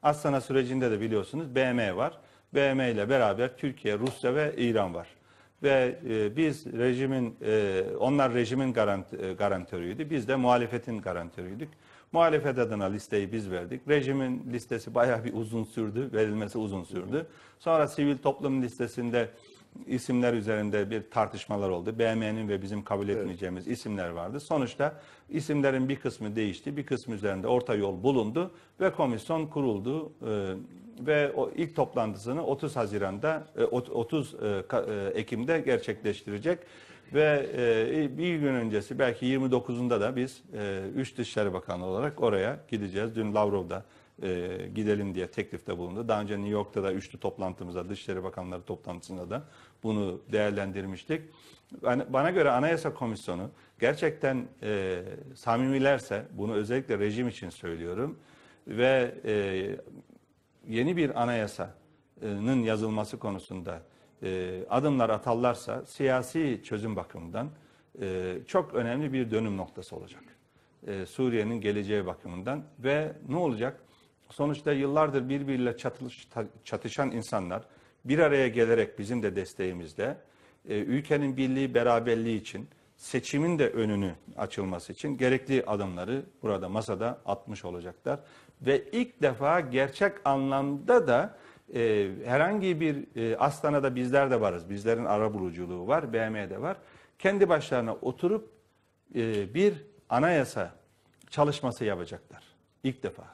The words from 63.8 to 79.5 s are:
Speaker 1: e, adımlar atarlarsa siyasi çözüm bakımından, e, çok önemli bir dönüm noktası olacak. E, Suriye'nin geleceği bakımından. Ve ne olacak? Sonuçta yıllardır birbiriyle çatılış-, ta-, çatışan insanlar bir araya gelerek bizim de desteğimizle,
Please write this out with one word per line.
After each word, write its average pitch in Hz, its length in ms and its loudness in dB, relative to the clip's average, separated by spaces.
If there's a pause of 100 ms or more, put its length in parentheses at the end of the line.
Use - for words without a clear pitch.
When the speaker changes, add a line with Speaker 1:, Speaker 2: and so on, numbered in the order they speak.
Speaker 1:
e, 92 360 -4 (100)
adımlar 127 400 2
atarlarsa 117 760 0
siyasi 131 800 0
çözüm 107 320 -4
bakımından, 90 540 -8 (520)
e, 92 340 -4 (120)
çok - 260 0
önemli 127 400 -2
bir 123 180 0
dönüm 107 260 0
noktası 90 380 -10
olacak. - 280 -16 (640)
E, 95 180 -6
Suriye'nin 117 560 0
geleceği 104 440 0
bakımından. 92 580 -8 (160)
Ve 147 320 0 (180)
ne 139 60 -2
olacak? 135 460 0 (480)
Sonuçta 147 440 0
yıllardır 139 560 2
birbiriyle 131 480 0
çatılış-, - 480 -8
ta-, - 220 -6 (160)
çatışan 123 480 -2
insanlar 107 500 -4 (440)
bir 143 140 2
araya 143 280 6
gelerek 113 520 4
bizim 110 240 -2
de 98 120 0
desteğimizle, 92 800 -4 (520)